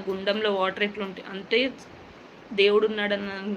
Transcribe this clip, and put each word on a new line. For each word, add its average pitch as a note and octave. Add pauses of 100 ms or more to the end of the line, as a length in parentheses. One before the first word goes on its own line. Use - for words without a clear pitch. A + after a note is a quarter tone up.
గుండంలో G3+
వాటర్ F#3+
ఎట్లుంటాయి G3+
అంటే A#3 (800)
దేవుడు G3+
ఉన్నాడన్న G3+ (260)